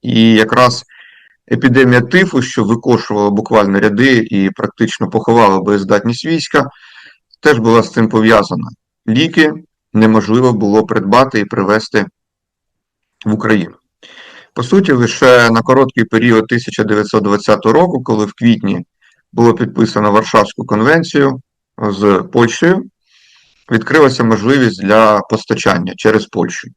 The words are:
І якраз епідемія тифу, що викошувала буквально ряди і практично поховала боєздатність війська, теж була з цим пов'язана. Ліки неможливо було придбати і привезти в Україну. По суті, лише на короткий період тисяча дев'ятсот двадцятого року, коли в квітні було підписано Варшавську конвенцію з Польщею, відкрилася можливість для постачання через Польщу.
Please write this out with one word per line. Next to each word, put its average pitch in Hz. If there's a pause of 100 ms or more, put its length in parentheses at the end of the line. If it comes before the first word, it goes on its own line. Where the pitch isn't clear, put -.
І 113
якраз 120 (680)
епідемія 123
тифу, 175
що -
викошувала 104
буквально 101
ряди 110
і 98
практично -
поховала 110
боєздатність 104
війська, 143 (720)
теж 139
була 117
з -
цим 113
пов'язана. 110 (400)
Ліки 151 (400)
неможливо 110
було 104
придбати 110
і 101
привезти 104 (1200)
в 104
Україну. 104 (800)
По 117
суті, 180
лише 120
на 113
короткий 131
період 113
тисяча -
дев'ятсот 104
двадцятого 110
року, 160
коли 107
в 104
квітні 107 (480)
було 117
підписано 104
Варшавську 104
конвенцію 135 (500)
з 98 (100)
Польщею, 120 (880)
відкрилася 127
можливість 110
для 107
постачання 95
через 107
Польщу. -